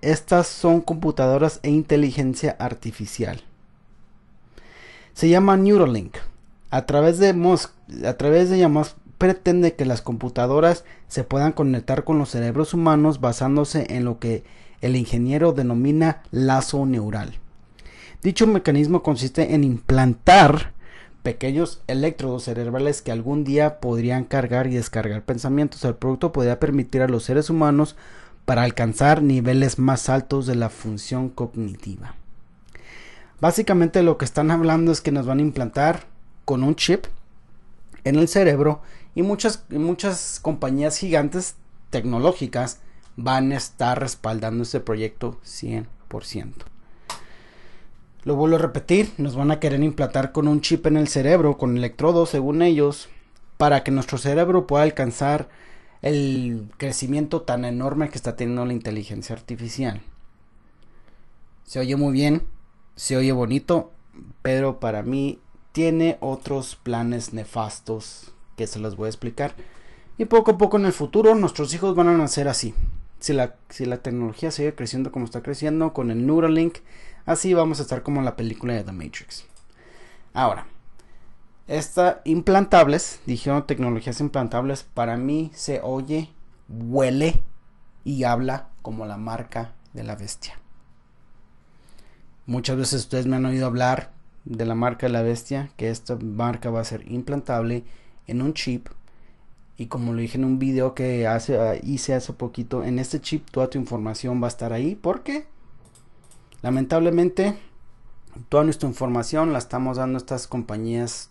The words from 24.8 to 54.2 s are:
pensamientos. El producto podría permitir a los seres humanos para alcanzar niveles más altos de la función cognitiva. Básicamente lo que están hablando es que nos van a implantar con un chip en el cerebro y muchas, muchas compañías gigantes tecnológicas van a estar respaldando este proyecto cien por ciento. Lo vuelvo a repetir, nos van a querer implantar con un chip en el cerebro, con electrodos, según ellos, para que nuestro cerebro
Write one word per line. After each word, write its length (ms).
pensamientos. 580
El 120
producto 360
podría 300
permitir 400
a 80
los 160
seres 240
humanos 480
para 180
alcanzar 580
niveles 580
más 280
altos 400
de 80
la 140
función 580
cognitiva. 880
Básicamente 640
lo 140
que 80
están 260
hablando 400
es 80
que 140
nos 120
van 140
a 40
implantar 640
con 180
un 140
chip 300
en 140
el 100
cerebro 540
y 60
muchas, 480
muchas 720
compañías 560
gigantes 580
tecnológicas 880
van 380
a 20
estar 420
respaldando 640
este 180
proyecto 600
cien 460
por 160
ciento. 400
Lo 100
vuelvo 220
a 20
repetir, 580
nos 200
van 140
a 100
querer 200
implantar 520
con 160
un 100
chip 280
en 100
el 100
cerebro, 500
con 200
electrodos, 540
según 300
ellos, 460
para 300
que 60
nuestro 260
cerebro 500